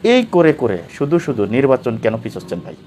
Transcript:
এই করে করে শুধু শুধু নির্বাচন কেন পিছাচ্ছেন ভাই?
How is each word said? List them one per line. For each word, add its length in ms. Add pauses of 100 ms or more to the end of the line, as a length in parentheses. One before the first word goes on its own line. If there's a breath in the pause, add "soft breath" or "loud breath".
(120)
এই 80 (140)
করে 160 (100)
করে 160 (200)
শুধু 180 (100)
শুধু 180 (120)
নির্বাচন 380 (100)
কেন 100 (100)
পিছাচ্ছেন 420
ভাই? 100 (120)